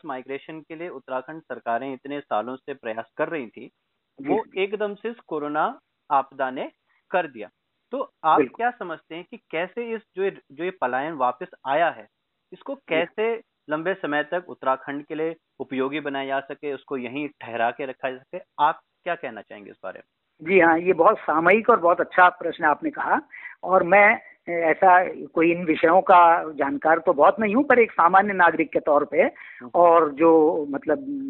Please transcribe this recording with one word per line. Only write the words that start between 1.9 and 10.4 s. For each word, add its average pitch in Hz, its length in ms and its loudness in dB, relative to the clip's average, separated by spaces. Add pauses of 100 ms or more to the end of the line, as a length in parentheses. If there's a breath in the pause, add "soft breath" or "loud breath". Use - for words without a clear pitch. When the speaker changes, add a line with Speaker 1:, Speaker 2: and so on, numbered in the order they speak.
Speaker 1:
इतने 139 280 -12
सालों 120 360 -8
से 139 180 -16
प्रयास 113 420 -12
कर 156 120 -4
रही 151 180 -8
थी, 113 240 -20 (500)
Speaker 2:
जी 139 80 -10
Speaker 1:
वो 180 80 0
Speaker 2:
हाँ, 220 80 -4
जी। - 180 -8
Speaker 1:
एकदम 202 320 -6
से 208 140 -12
इस 233 80 -12
कोरोना 156 640 -6 (300)
आपदा 135 400 -2
ने 147 200 -10 (400)
कर 180 160 -2
दिया। 117 220 -16 (420)
तो 254 220 -8 (120)
आप 160 140 4
Speaker 2:
बिल्कुल। 131 180 -2
Speaker 1:
क्या 240 140 -2
समझते 170 440 -12
हैं 175 160 -14
कि 240 60 -16 (140)
कैसे 226 440 -8
इस 214 80 -10 (140)
जो 185 60 -6
ये, 190 180 -6 (120)